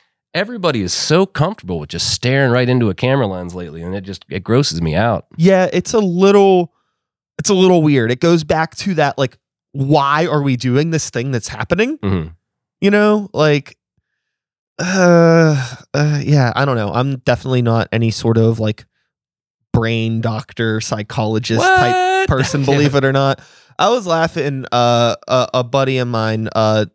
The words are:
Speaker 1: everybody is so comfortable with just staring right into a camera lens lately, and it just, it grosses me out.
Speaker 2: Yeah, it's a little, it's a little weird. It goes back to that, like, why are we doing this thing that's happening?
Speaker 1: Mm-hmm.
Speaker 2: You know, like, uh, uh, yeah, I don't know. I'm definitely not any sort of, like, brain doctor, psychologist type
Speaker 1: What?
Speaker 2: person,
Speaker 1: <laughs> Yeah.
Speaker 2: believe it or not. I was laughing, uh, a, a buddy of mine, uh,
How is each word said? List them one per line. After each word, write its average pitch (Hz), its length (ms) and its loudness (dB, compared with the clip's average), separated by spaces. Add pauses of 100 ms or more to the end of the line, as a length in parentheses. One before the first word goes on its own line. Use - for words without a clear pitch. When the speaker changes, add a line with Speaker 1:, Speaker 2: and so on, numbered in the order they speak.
(320)
Speaker 1:
everybody 180 500 -4
is 90 100 -4
so 180 340 0
comfortable 139 540 -4
with 73 100 -12
just - 200 -6
staring 131 420 0
right 123 160 2
into 123 220 2
a 90 40 -4
camera 131 320 0
lens 90 280 -8
lately, 82 280 -12
and 90 120 -8
it 101 80 -8
just, 95 260 -16
it 92 160 -10
grosses 117 360 0
me 80 140 -2
out. 110 320 -2 (100)
Speaker 2:
Yeah, 185 360 2
it's - 200 -4
a 233 60 2
little, 190 760 4 (680)
it's 156 120 -2
a 202 40 2
little 180 280 4
weird. 131 300 2
It 127 80 -4
goes 170 240 2
back 160 320 -2
to 190 180 -6
that, 143 240 -2
like, 135 200 -4 (340)
why 143 540 0
are 147 160 0
we 135 140 0
doing 131 340 0
this 160 200 -4
thing 131 220 -6
that's 117 160 -4
happening? 226 500 -4
Speaker 1:
Mm-hmm. 92 300 -4 (520)
Speaker 2:
You 196 120 2
know, 208 420 2
like, 147 420 0 (1000)
uh, 165 1000 4 (180)
uh, 147 280 0
yeah, 135 340 2
I 131 80 0
don't 135 120 0
know. 104 160 -2
I'm 131 260 -2
definitely 127 440 -2
not 113 300 0
any 113 180 0
sort 113 280 -2
of, 113 200 2
like, 107 260 -6 (880)
brain 113 480 -2
doctor, 113 600 -4
psychologist 110 840 -4
type 370 320 2
Speaker 1:
What? 370 340 0
Speaker 2:
person, 139 320 0
Speaker 1:
<laughs> 139 40 -2
Yeah. - 20 -4
Speaker 2:
believe 143 280 2
it 135 100 2
or 135 80 2
not. 135 280 0 (380)
I 190 120 2
was 233 160 0
laughing, 160 680 -2
uh, 120 440 2 (100)
a, 127 280 0
a 127 100 0
buddy 131 340 -2
of 123 100 -4
mine, 110 460 -2
uh, 107 400 2